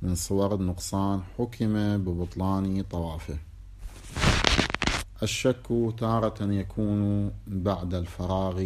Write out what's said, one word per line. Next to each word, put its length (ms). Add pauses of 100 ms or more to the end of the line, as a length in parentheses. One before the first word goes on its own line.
من 120
صور 400
النقصان، 680 (160)
حكم 360 (240)
ببطلان 840
طوافه. 560 (1800)
الشك 760
تارة 440
يكون 880 (140)
بعد 480
الفراغ 720